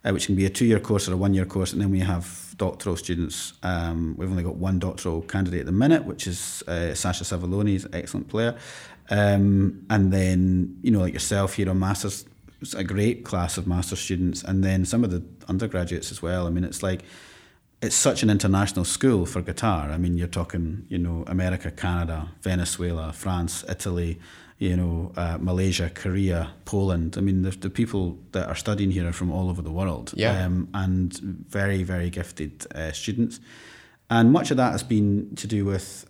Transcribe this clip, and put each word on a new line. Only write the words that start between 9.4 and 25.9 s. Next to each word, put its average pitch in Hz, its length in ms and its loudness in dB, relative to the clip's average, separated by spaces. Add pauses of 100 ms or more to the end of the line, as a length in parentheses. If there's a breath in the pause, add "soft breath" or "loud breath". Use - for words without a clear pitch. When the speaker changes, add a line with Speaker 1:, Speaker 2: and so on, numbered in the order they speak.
Speaker 1:
and 98 240 6
then, 92 680 4
you 120 100 2
know, 104 80 6
like 90 140 2
yourself, 98 440 0
you're 98 120 2
a 92 60 0
master's, 95 500 -2 (360)
it's - 140 -10
a 95 80 -2
great 104 420 0
class 87 320 -2
of 90 80 -4
master's 90 340 -2
students, 90 440 -2
and 95 200 2
then 92 220 2
some 117 180 2
of 101 60 2
the 90 140 -2 (240)
undergraduates 92 640 -2
as - 100 -12
well. 87 260 -2
I - 40 -2
mean, 87 120 0
it's - 200 -6
like, 92 200 -2 (800 loud breath)
it's 107 140 -2
such - 280 2
an 110 60 6
international 98 560 4
school 110 400 2
for 90 160 -4
guitar. 85 500 0
I 80 60 -2
mean, 87 180 2
you're 85 120 0
talking, 85 600 -4
you 90 80 -4
know, 85 300 -2
America, 90 440 0
Canada, 82 580 -2 (120)
Venezuela, 85 680 -2
France, 87 560 -4
Italy, 87 520 -2 (380 loud breath)
you 90 200 0
know, 85 400 -2
uh, 85 240 -2
Malaysia, 90 520 0